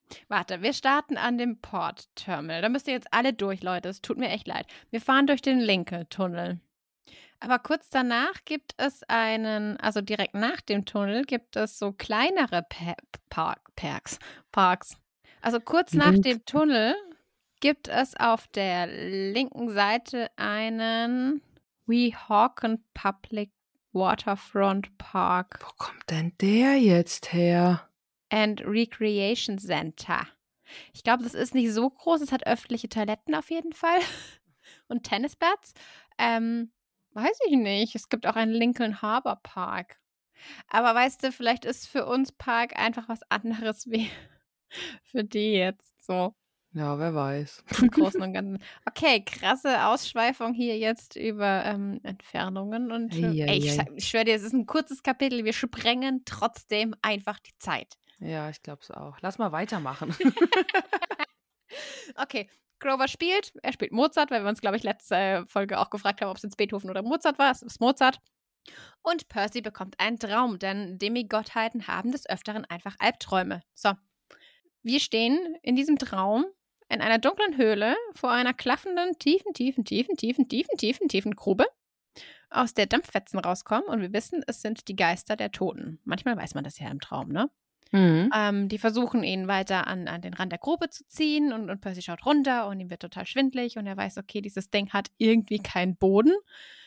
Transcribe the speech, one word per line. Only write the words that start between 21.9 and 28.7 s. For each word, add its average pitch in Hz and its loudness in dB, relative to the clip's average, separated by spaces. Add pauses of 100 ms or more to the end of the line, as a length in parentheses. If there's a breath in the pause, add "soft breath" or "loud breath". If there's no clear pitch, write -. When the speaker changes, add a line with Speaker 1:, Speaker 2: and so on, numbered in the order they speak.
Speaker 1:
Public 208 -4 (400)
Waterfront 196 0
Park 185 0
Speaker 2:
Wo - -14 (100)
kommt - -10
denn 165 -2
der 240 6
jetzt 175 4
her? 175 4 (420)
Speaker 1:
and 214 2
Recreation 214 0